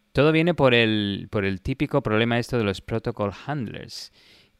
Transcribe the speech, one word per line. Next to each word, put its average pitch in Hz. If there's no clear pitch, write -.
todo 147
viene 160
por 135
el, 104
por 101
el 98
típico 135
problema 117
esto 120
de 117
los 98
protocol 104
handlers, 127